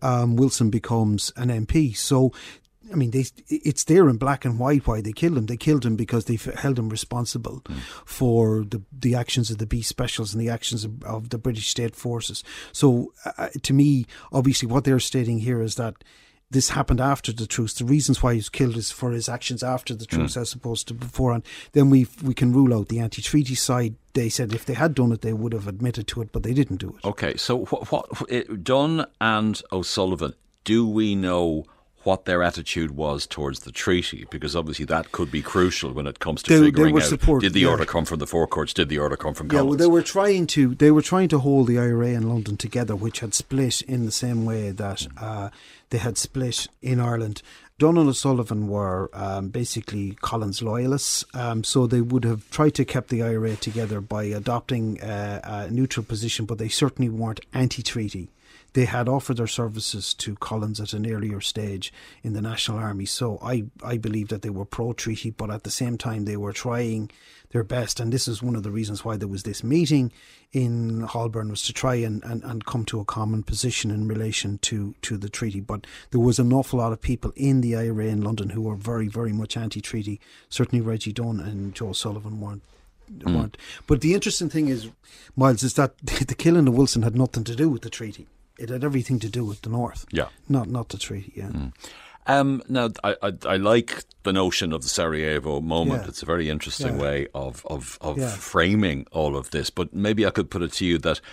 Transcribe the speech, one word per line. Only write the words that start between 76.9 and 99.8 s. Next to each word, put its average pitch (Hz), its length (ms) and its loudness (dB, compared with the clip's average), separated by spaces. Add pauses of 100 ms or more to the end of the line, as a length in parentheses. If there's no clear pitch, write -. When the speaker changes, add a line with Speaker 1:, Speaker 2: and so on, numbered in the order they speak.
Speaker 1:
of 110 100 -6
people - 360 -4
in 135 240 4
the 117 160 0
I 117 100 -2
R 107 140 -2
A 110 60 -2
in 104 160 0
London 104 260 -2
who 110 140 -4
were 107 120 -4
very, 110 320 -4
very 113 240 -4
much 107 240 -4
anti-treaty. 104 640 -6 (300)
Certainly 120 340 0
Reggie 110 300 -4
Dunn 117 260 -2
and 98 340 -6
Joe 104 200 -6
Sullivan 107 480 -6
weren't, 101 220 -10 (460)
Speaker 2:
Mm. 160 260 -2
Speaker 1:
weren't. - 220 -2 (300)
But 135 140 4
the 170 140 4
interesting 185 340 0
thing 156 180 0
is, 113 220 -2 (480)
Miles, 131 260 6
is 127 120 0
that 143 220 2
<laughs> - 60 -18
the - 320 -2
killing 165 320 6
of 120 60 6
Wilson 123 300 4
had 113 120 2
nothing 123 300 0
to 117 100 -6
do 156 140 2
with 123 140 -2
the 117 60 -12
treaty. 104 380 -14 (300)
It 117 120 -10
had 127 140 -4
everything 135 360 2
to 110 100 -6
do 120 160 -4
with 101 160 -8
the 110 80 -8
North. 117 420 -4
Speaker 2:
Yeah. 78 180 -2 (200)
Speaker 1:
Not, 123 200 2
not 120 200 -6
the 101 80 -10
treaty, - 380 -10
yeah. 98 140 -10
Speaker 2:
Mm. 65 240 -6 (540)
Um, 139 400 2
now, 123 220 0 (140)
I, 101 180 0
I, 101 120 -2 (120)
I 95 120 2
like 113 460 2 (200)
the 98 100 0
notion 92 400 0
of 80 80 -4
the - 80 -10
Sarajevo 78 720 0
moment. 80 420 0
Speaker 1:
Yeah. - 40 -12
Speaker 2:
It's - 160 -12
a - 20 -12
very 80 240 0
interesting - 460 -4
Speaker 1:
Yeah. 69 80 -2
Speaker 2:
way 71 320 -2
of, 67 320 -10
of, 67 340 -10
of 76 160 -6
Speaker 1:
Yeah. 127 120 -4
Speaker 2:
framing 92 800 2
all 76 240 0
of 67 160 -6
this. 71 180 -4
But 87 240 -6